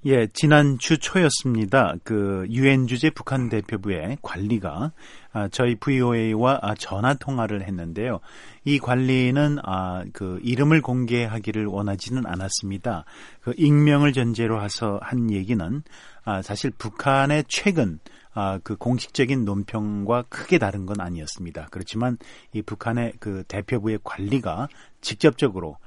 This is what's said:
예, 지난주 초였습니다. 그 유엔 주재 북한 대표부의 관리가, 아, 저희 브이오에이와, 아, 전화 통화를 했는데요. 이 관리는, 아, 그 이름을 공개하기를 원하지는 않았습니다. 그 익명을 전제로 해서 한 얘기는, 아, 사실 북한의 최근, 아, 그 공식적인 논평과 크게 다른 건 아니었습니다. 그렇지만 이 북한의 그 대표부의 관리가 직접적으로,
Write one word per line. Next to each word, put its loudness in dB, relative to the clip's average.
예, 4
지난주 4
초였습니다. 2
그 0
유엔 4
주재 2
북한 -2
대표부의 -4
관리가, -4
아, -2
저희 2
브이오에이와, 2
아, -2
전화 0
통화를 -4
했는데요. -6
이 2
관리는, 2
아, -4
그 -6
이름을 4
공개하기를 -2
원하지는 -4
않았습니다. -6
그 -4
익명을 6
전제로 0
해서 -4
한 -2
얘기는, -2
아, -2
사실 -4
북한의 0
최근, 0
아, -2
그 -6
공식적인 0
논평과 -2
크게 0
다른 -2
건 -4
아니었습니다. -8
그렇지만 -4
이 -4
북한의 -4
그 -6
대표부의 -2
관리가 -4
직접적으로, 0